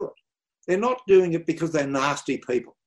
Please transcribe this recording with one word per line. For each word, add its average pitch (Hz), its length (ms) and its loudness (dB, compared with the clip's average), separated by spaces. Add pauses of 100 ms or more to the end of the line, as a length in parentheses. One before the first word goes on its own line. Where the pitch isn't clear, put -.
it. - 100 -10 (560)
They're 180 120 0
not 254 280 -4
doing 185 280 6
it 165 100 -4
because 165 280 -4
they're 143 140 0
nasty 139 520 -2
people. - 380 -6 (100)